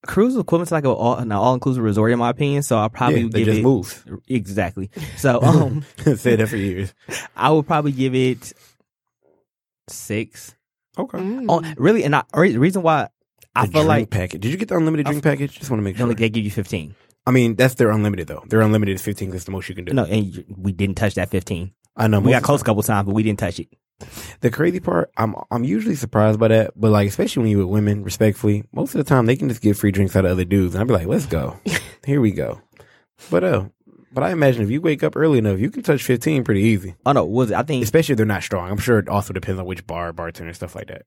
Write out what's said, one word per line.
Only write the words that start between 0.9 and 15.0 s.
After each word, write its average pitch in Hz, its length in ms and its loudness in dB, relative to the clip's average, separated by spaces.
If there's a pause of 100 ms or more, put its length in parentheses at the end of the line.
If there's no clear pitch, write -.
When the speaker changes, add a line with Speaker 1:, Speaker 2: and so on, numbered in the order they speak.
Speaker 1:
all, 117 260 0
an 117 140 -6
all-inclusive 127 520 0
resort, 107 280 2
in 120 80 2
my 117 120 0
opinion, 143 320 -2
so 123 160 0
I'll 107 100 0
probably 123 340 0
Speaker 2:
Yeah, 113 80 -2
they 110 100 -2
Speaker 1:
give 110 80 2
Speaker 2:
just 110 100 2
Speaker 1:
it 107 40 0
Speaker 2:
move. 120 420 0 (240)
Speaker 1:
Exactly. 98 640 -4 (280)
So, 131 240 2
Speaker 2:
<laughs> - 0 -
Speaker 1:
um, 156 420 4 (320)
Speaker 2:
Say 123 200 2
that 110 120 0
for 113 80 -6
years. 98 380 -4 (420)
Speaker 1:
I 127 140 2
would 156 160 2
probably 151 260 0
give 131 220 -2
it 127 400 -2 (1400)
six. - 640 -10 (440)
Speaker 2:
Okay. 262 200 -8
Speaker 3:
Mm. 226 320 -6
Speaker 1:
Oh, 165 120 0 (140)
really? 196 280 2
And 143 120 2
I, - 80 0 (100)
re-, 151 180 4
the 110 80 0
reason 185 220 2
why 156 260 0 (460)
I 117 120 2
Speaker 2:
The 92 60 -8
Speaker 1:
feel 156 100 4
Speaker 2:
drink 156 60 4
Speaker 1:
like 143 220 2
Speaker 2:
package. 92 300 -4
Did 113 120 -2
you 180 40 -4
get 208 120 -6
the 185 80 -2
unlimited 156 300 0